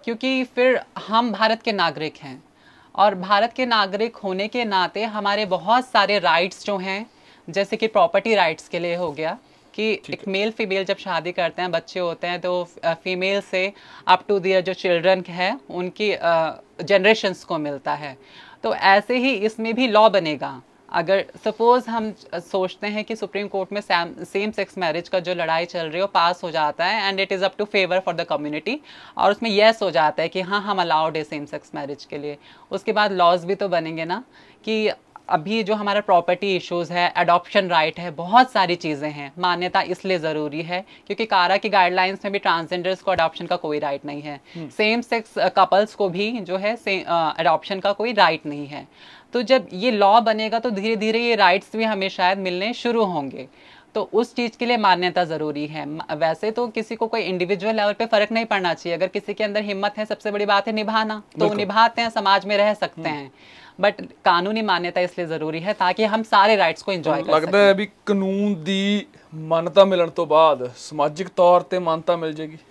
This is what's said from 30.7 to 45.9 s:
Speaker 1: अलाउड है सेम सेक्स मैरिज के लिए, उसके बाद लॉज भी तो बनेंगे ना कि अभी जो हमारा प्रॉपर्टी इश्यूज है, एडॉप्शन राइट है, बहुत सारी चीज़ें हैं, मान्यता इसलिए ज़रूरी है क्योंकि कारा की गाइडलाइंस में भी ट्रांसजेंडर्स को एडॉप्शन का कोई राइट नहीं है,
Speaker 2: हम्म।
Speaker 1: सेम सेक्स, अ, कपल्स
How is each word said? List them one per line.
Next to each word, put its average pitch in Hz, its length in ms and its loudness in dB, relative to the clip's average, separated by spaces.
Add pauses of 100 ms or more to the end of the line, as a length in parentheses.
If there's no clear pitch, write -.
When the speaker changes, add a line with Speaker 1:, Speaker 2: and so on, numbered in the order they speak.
Speaker 1:
अलाउड 160 360 0
है 151 60 -4
सेम 147 220 -10
सेक्स 147 300 -14
मैरिज 143 300 -10
के 156 120 -14
लिए, 143 200 -10 (340)
उसके 196 200 -4
बाद 208 200 2
लॉज 175 340 4
भी 190 100 0
तो 196 140 -4
बनेंगे 165 360 -2
ना 190 180 -6 (400)
कि 214 260 0 (400)
अभी 190 340 0
जो 202 120 0
हमारा 208 260 0
प्रॉपर्टी 180 540 2
इश्यूज 170 360 -4
है, 175 260 0
एडॉप्शन 180 500 2
राइट 170 320 2
है, 175 120 -8
बहुत 190 400 4
सारी 180 240 0
चीज़ें 151 360 -6
हैं, 143 280 -12
मान्यता 180 420 0
इसलिए 180 380 -2
ज़रूरी 151 420 -4
है 180 240 -6 (220)
क्योंकि 214 180 -4
कारा 190 320 2
की 202 120 -2
गाइडलाइंस 185 560 2
में 196 60 -4
भी 202 80 -2
ट्रांसजेंडर्स 180 640 -2
को 190 120 0
एडॉप्शन 170 320 -2
का 175 100 -2
कोई 151 240 -4
राइट 143 260 -6
नहीं 147 160 -10
है, 147 200 -14 (140)
Speaker 2:
हम्म। 160 140 -12
Speaker 1:
सेम 220 320 0
सेक्स, - 360 -6
अ, 175 120 2
कपल्स 196 460 4